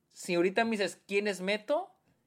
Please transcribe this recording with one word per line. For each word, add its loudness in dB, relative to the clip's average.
si -4
ahorita 2
me 0
dices -2
quiénes -2
meto, -2